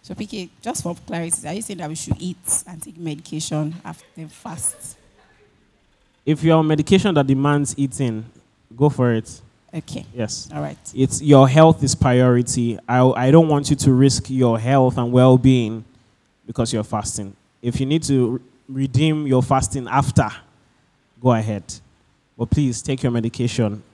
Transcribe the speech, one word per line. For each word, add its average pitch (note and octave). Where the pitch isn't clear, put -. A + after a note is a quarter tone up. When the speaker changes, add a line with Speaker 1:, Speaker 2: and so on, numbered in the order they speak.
Speaker 1:
So, -
P G#3+
K, F#3+
just C4+
for F3
clarity, E3
are D3+
you G#3+
saying G3
that D3+
we D#3+
should -
eat -
and E3+
take -
medication D#3
after E3+
then D#3+
fast? -
Speaker 2:
If D3+
you're D#3+
on D#3+
medication E3+
that C#3
demands C#3+
eating, A#2+
go C3+
for B2
it. -
Speaker 1:
Okay. -
Speaker 2:
Yes. -
Speaker 1:
All D3
right. D3
Speaker 2:
It's, C3
your C#3
health D#3+
is C3
priority. B2
I, B2+
I B2+
don't D#3+
want C#3+
you D3+
to C#3
risk C3
your B2
health B2+
and A#2+
well-being B2
because A#2
you're G#2+
fasting. G2+
If A#2+
you C3
need D#3+
to B2+
re-, B2+
redeem D3+
your B2+
fasting C3
after, B2+
go B2
ahead. A2
But A#2
please C3
take -
your B2
medication. A#2